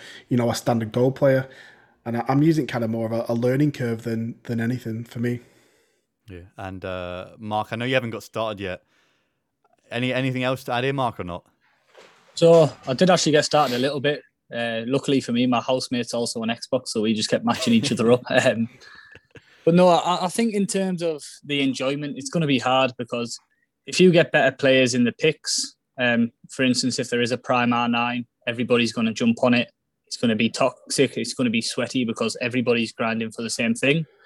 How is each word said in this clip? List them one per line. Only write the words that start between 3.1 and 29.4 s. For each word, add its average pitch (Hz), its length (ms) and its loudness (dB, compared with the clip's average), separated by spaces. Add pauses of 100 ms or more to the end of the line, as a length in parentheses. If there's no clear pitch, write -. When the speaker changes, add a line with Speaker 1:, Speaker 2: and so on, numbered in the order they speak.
Speaker 1:
a, 113 160 -2
a 120 60 -2
learning 131 380 2
curve 117 320 -4
than, 113 400 -6
than 117 160 -6
anything 117 440 -4
for - 140 -16
me. 120 220 -2 (880)
Speaker 2:
Yeah. 92 140 -16 (160)
And, 95 280 -10
uh, 92 440 -8 (100)
Mark, 107 320 -4
I 113 40 -4
know 117 100 -4
you 131 100 0
haven't 117 160 -2
got 107 100 -10
started 110 380 -6
yet. 90 240 -8 (1080)
Any, 123 240 -2
anything 127 300 -2
else 131 220 -2
to 127 80 -6
add 123 120 0
in, 139 100 -2
Mark, 127 240 -4
or 101 40 -8
not? 87 200 -10 (920)
Speaker 3:
So 165 360 6 (140)
I 135 80 -2
did 180 160 4
actually 165 220 4
get 147 140 4
started 143 300 2
a 123 40 0
little 143 200 -2
bit. 143 220 -2 (320)
Uh, 117 320 -4
luckily 135 360 0
for 123 100 -6
me, 123 160 2
my 123 120 2
housemate's 127 540 -2
also 117 300 -4
on 113 60 -2
Xbox, 127 400 -4
so 113 120 -2
we 110 140 2
just 107 160 -2
kept 117 120 0
matching 117 300 0
each 170 180 2
other 113 200 2
up. 123 140 4
<laughs> - 40 -10
Um, 117 400 0 (960)
but 165 80 6
no, 180 140 6
I, 170 380 2
I - 40 -2
think 233 240 0
in 202 140 0
terms 190 340 -4
of 160 220 -4 (200)
the 143 180 -2
enjoyment, 135 560 -2
it's 135 120 -12
gonna 165 180 0
be 135 120 2
hard, 127 400 2
because 120 400 -8 (480)
if - 120 -2
you 180 120 8
get 160 200 4
better 135 240 2
players 131 380 4
in 123 100 2
the 117 80 2
picks, - 640 -4 (240)
um, 117 320 0 (180)
for - 140 -4
instance, 127 360 0
if 120 100 -6
there 120 120 0
is 120 100 0
a 123 60 -2
Prime 120 360 0
R 120 160 0
nine, 120 380 -2 (180)
everybody's 120 480 0
gonna 113 200 -2
jump 117 300 0